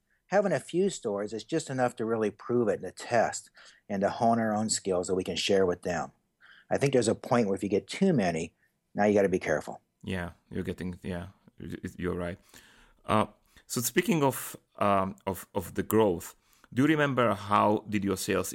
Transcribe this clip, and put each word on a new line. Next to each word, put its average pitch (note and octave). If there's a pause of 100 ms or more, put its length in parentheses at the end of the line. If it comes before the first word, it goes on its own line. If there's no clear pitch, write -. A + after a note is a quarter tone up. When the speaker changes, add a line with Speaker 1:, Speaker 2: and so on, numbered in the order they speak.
(280)
Speaker 1:
Having G3
a C3
few F#3
stores G#2
is G#2+
just D#3+
enough B2+
to A#2+
really A2
prove A#2+
it F2+
and F2+
to E2+
test - (360)
and G2+
to G2
hone A#2
our A2
own G#2+
skills F#2
that F#2+
we F#2
can F2
share F#2+
with F2
them. E2+ (600)
I F#2+
think C#3
there's A#2+
a B2 (160)
point A#2+
where G2
if F#2+
you G2+
get - (120)
too F#3+
many, F2 (420)
now G2+
you G#2
gotta G2+
be F#2 (140)
careful. C#2+ (220)
Speaker 2:
Yeah, F2+ (200)
you're F#2
getting, F2
yeah, F2 (320)
y-, F2+
y-, F#2
you're F2
right. F2 (680)
Uh, G#2+ (400)
so -
speaking E3
of, - (240)
um, G2 (120)
of, F#2
of F#2+
the F#2+
growth, G2 (380)
do A2+
you D3
remember C3+
how G#2
did G2+
your F#2+
sales F#2